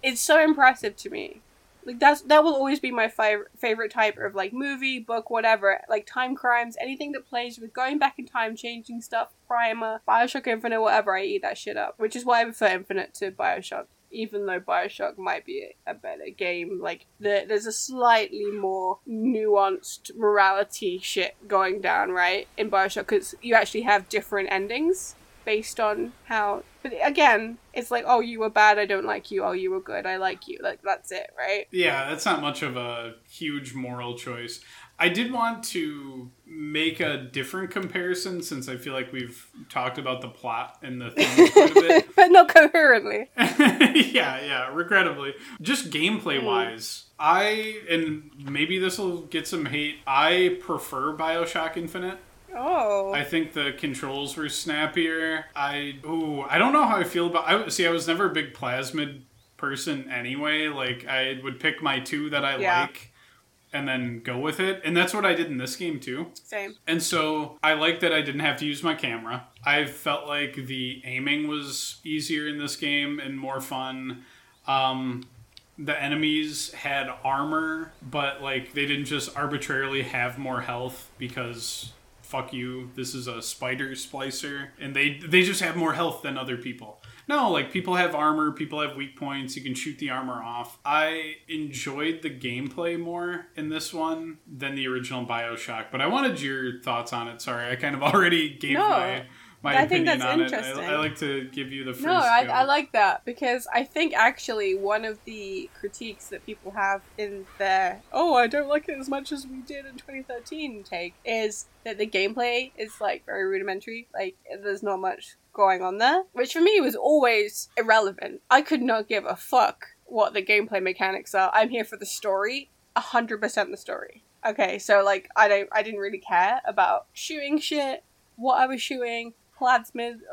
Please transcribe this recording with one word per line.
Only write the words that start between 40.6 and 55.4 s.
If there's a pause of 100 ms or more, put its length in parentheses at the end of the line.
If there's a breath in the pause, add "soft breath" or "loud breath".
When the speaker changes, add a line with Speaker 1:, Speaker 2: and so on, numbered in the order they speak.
Speaker 2:
and
the
theme
quite
a
bit.
Speaker 1:
<laughs>
But
not
coherently.
Speaker 2:
<laughs>
Yeah,
yeah,
regrettably. (260 loud breath)
Just
gameplay-wise,
Speaker 1:
Mm.
Speaker 2:
I, (120)
and (180)
maybe
this
will
get
some
hate, (100)
I
prefer
Bioshock
Infinite. (400)
Speaker 1:
Oh.
Speaker 2:
I
think
the
controls
were
snappier. (100)